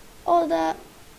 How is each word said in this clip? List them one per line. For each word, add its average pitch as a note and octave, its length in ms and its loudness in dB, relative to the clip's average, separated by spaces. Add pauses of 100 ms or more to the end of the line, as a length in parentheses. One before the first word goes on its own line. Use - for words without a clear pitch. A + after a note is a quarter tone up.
(260)
o E4+ 240 2
da - 280 -2 (420)